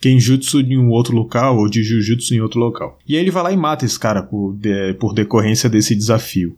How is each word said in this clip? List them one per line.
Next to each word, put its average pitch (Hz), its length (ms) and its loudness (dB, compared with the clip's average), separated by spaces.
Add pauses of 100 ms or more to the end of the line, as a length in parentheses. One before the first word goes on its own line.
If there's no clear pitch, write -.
kenjutsu 131 600 2
em 131 180 0
um 123 120 4
outro 120 260 2
local, 117 420 0
ou 104 100 2
de 110 140 -2
jujutsu 113 500 -2
em 113 80 0
outro 110 200 -2
local. 113 360 -4 (120)
E 147 80 -2
aí 165 60 0
ele 190 100 0
vai 175 100 -2
lá 175 100 -2
e 196 40 0
mata 151 280 -2
esse - 140 -2
cara 104 240 -2
por 98 320 -6
de-, 98 400 -2
por 104 180 -4
decorrência 107 560 0
desse 107 280 2
desafio. 101 600 -2